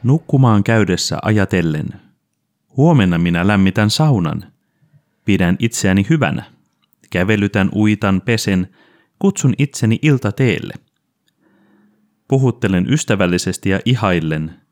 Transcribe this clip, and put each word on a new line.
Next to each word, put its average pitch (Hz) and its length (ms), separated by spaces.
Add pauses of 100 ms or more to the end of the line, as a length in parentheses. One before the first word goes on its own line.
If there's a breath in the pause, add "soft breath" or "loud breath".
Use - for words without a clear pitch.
Nukkumaan 123 600
käydessä 92 580
ajatellen: 90 640 (880)
"Huomenna 127 420
minä 85 280
lämmitän 101 440
saunan. 113 540 (800)
Pidän 90 340
itseäni 101 520
hyvänä. 120 320 (680)
Kävelytän, 98 640
uitan, 104 460
pesen. 98 480 (500 soft breath)
Kutsun 170 400
itseni 113 440
iltateelle. 123 720 (1500 soft breath)
Puhuttelen 113 640
ystävällisesti 95 800
ja 95 140
ihaillen. 82 720 (180)